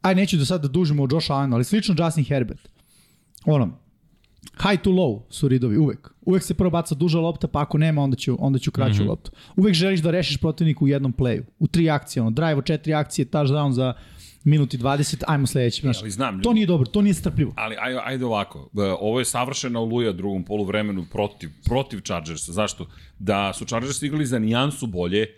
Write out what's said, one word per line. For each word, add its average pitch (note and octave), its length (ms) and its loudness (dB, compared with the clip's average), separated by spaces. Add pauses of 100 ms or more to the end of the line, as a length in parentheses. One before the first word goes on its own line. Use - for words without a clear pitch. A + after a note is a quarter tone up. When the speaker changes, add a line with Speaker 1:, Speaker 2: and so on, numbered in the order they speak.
Speaker 1:
aj, F#3+ 120 2
neću F#3+ 220 2
do C#3+ 80 4
sad E3+ 180 0
da C#3+ 60 -2
dužimo D3 340 2
od C3 100 0
Josh D#3+ 180 0
Allena, C#3 260 0
ali B2 80 2
slično G3+ 320 0
Justin D#3+ 280 0
Herbert. C3 440 -2 (760)
Ono, C3+ 320 2 (840)
high G3 180 2
to G3+ 120 0
low D#3 300 2 (100)
su - 180 -2
ridovi, B2 280 2
uvek. - 340 0 (120)
Uvek F3+ 200 2
se - 120 -4
prvo F3+ 160 2
baca E3 240 -2
duža D#3+ 240 2
lopta, E3 300 -2
pa D3 120 -2
ako D3 180 0
nema, D#3 240 2
onda C3+ 140 0
ću, B2+ 220 -2
onda C3+ 200 0
ću - 120 -2
kraću A2+ 240 0
Speaker 2:
Mhm. G2+ 140 2
Speaker 1:
loptu. - 220 -6 (260)
Uvek F#3+ 180 6
želiš F#3 260 2
da E3 100 0
rešiš E3+ 260 0
protivnika D#3 440 0
u C#3 80 4
jednom C#3 240 0
playu, B2 300 0 (160)
u E3 80 0
tri E3 240 2
akcije, C#3+ 300 -2
ono, A2+ 100 2
drive D#3 240 0
od C#3 100 0
četiri D#3 300 -2
akcije, D3 320 -2
touchdown D3 460 0
za B2+ 200 0 (520)
minut D3 300 4
i C3 40 -6
dvadeset, C#3 480 -2
ajmo C#3+ 200 2
sledeći, A#2+ 340 0
znaš. C3 200 0
Speaker 3:
Ali G#2+ 100 -10
znam, G2 320 -4
Speaker 1:
To A#3+ 100 2
nije A3 140 4
dobro, D#3+ 200 2
to G#3 160 0
nije G3+ 120 4
strpljivo. D#3 420 -2
Speaker 3:
Ali A2 200 -6
aj-, B2+ 280 -4
ajde B2+ 200 -4
ovako, G2+ 520 -4
e, G#2 40 -2 (120)
ovo G#2+ 260 0
je B2+ 60 0
savršena B2 560 -4
oluja A2+ 320 0
drugom F#2 320 -4
poluvremenu G2+ 640 -2
protiv, G2+ 440 -6 (120)
protiv B2 380 -2
Chargersa. E2 520 -8
Zašto? F#2+ 340 -4 (320)
Da G2 340 -2
su - 120 -10
Chargersi B2+ 420 -6
igrali D3 200 -2
za A#2+ 120 -2
nijansu B2 500 0
bolje F2+ 380 0 (120)